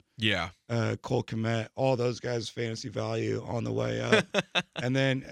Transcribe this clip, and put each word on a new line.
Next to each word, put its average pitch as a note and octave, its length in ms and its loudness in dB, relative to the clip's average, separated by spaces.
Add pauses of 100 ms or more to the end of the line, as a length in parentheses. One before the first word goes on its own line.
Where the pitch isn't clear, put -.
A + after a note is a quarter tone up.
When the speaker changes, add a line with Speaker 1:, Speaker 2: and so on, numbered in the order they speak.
(200)
Speaker 1:
Yeah. G2 300 2 (200)
Speaker 2:
Uh, A2 320 2
Cole B2 220 0
Kmet, A2+ 500 -2
all C3 220 2
those A#2+ 240 0
guys, A#2+ 280 -2
fantasy A2+ 420 -6
value A2 580 -2
on A#2 160 -2
the A2+ 80 -2
way A#2 280 0
up. A#2+ 320 4
Speaker 1:
<laughs> F3+ 340 0 (100)
Speaker 2:
And B2+ 200 0
then, C3+ 360 2